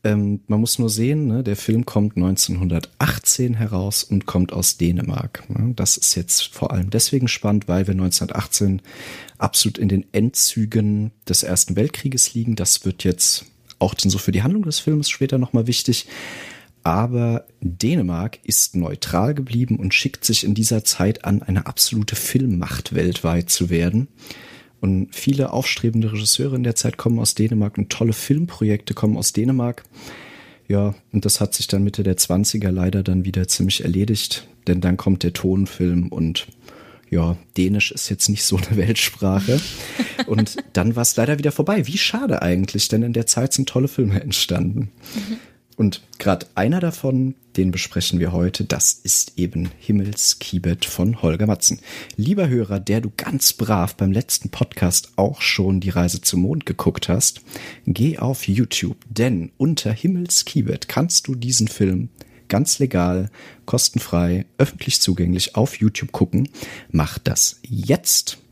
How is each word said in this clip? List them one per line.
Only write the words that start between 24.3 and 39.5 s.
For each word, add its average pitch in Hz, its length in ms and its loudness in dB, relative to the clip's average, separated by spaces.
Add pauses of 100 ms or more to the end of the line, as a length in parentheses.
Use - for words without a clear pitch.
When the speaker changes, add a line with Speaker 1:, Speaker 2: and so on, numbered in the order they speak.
Speaker 1:
Und 95 320 0
viele 135 400 0
aufstrebende 113 580 0
Regisseure 127 440 0
in 127 60 -2
der 117 140 0
Zeit - 220 -2
kommen 117 200 0
aus 113 160 0
Dänemark 107 440 0
und 101 100 -2
tolle 113 240 0
Filmprojekte 113 800 0
kommen 107 240 2
aus - 160 -2
Dänemark. 120 500 0 (840)
Ja, 101 260 2 (160)
und 104 140 0
das - 160 0
hat 101 140 0
sich - 140 -4
dann 98 160 2
Mitte 101 180 -2
der 95 160 2
Zwanziger 98 520 0
leider 92 320 0
dann 92 220 0
wieder 92 240 0
ziemlich - 340 0
erledigt, 101 640 0 (200)
denn 90 160 2
dann 92 160 2
kommt 95 240 2
der 87 100 0
Tonfilm 90 760 0
und - 400 -2 (600)
ja, 85 300 2 (180)
Dänisch 95 360 2
ist - 180 -8
jetzt 104 180 0
nicht 104 160 0
so 113 140 2
eine 95 180 0
Weltsprache. 101 840 2 (360)